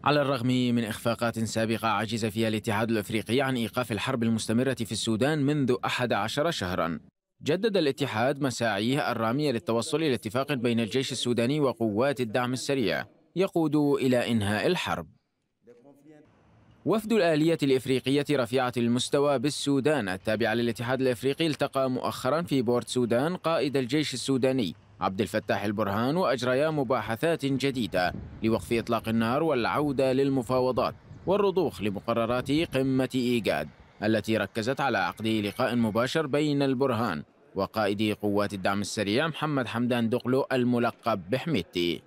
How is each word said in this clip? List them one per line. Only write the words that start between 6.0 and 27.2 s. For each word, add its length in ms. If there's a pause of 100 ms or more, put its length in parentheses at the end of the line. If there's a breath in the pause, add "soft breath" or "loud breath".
عشر 380
شهرا، 480 (440)
جدد 340
الاتحاد 640
مساعيه 720
الرامية 400
للتوصل 460
إلى 160
اتفاق 400
بين 260
الجيش 320
السوداني 480
وقوات 640
الدعم 320
السريع 520 (300)
يقود 400
إلى 560
إنهاء 360
الحرب. 400 (1800)
وفد 280
الآلية 500
الإفريقية 680
رفيعة 460
المستوى 600
بالسودان 720
التابعة 440
للاتحاد 480
الإفريقي 460
التقى 440
مؤخرا 500
في 200
بورت 260
سودان 480
قائد 420
الجيش 360
السوداني 640 (260)
عبد 200
الفتاح 420
البرهان، 540
وأجريا 520
مباحثات 760